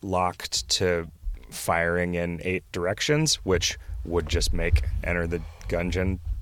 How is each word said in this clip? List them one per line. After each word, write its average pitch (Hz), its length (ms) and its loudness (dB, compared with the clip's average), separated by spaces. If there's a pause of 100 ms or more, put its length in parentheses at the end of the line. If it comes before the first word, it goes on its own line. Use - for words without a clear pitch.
locked 90 680 -2
to 87 380 2 (420)
firing 87 640 0
in 85 280 -2
eight 92 300 -2
directions, 123 640 2 (100)
which 90 320 2 (300)
would 82 240 0
just - 240 2
make 85 260 4 (240)
Enter 85 220 0
the 85 160 -2 (260)
Gungeon 90 520 0 (220)